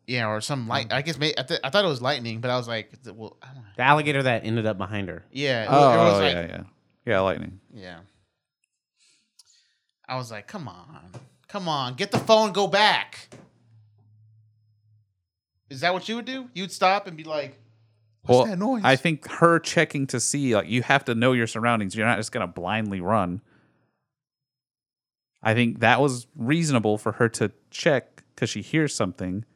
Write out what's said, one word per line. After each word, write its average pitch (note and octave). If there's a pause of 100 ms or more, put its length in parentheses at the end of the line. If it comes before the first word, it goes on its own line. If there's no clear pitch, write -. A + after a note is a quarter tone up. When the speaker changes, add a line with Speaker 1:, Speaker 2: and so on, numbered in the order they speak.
Speaker 1:
Yeah, A#2
or G#2+
some B2
light. B2+
Speaker 2:
Oh. B2+
Speaker 1:
I C#3
guess D3
may-, D3+
I, C3
th-, -
I C3+
thought G3+
it -
was C3
lightning, A#2+
but B2
I B2+
was A#2+
like, A2+ (120)
th-, G2+
well, A2
I -
don't -
know. -
Speaker 3:
The B2
alligator D3
that A#2+
ended A2
up G#2+
behind G2
her. E2+
Speaker 1:
Yeah, C3
it G#2
Speaker 2:
Oh, C#3
Speaker 1:
wa-, C3+
it A2+
was A2
Speaker 2:
oh, G2
Speaker 1:
like, F2+
Speaker 2:
yeah, E2+ (100)
yeah. F2 (420)
Yeah, G#2
lightning. F#2 (140)
Speaker 1:
yeah. F2+ (2000)
I B2+
was A#2+
like, G#2
"Come E3+
on. F#2 (360)
Come F3+
on. C3
Get G3+
the A#3
phone, A3
go F#3+
back." F#3 (2500)
Is C3+
that F3
what G#3+
you A3+
would A#3+
do? C4
You'd F3+
stop G3
and E3+
be D#3
like, D3 (640)
"What's B2
Speaker 2:
Well, A#2+
Speaker 1:
that G2
noise?" C3+
Speaker 2:
I C3
think D#3+
her E3+
checking D3+
to B2+
see, C3+
like, F2
you A#2+
have C3+
to A#2+
know B2
your A#2
surroundings. A2
You're A2
not A#2
just G#2+
gonna G#2
blindly G2
run. F#2 (2000)
I A2
think A2+
that A#2
was B2+
reasonable B2+
for G#2
her A#2
to G#2 (180)
check - (120)
'cause A#2+
she G#2
hears D3+
something F#2 (100)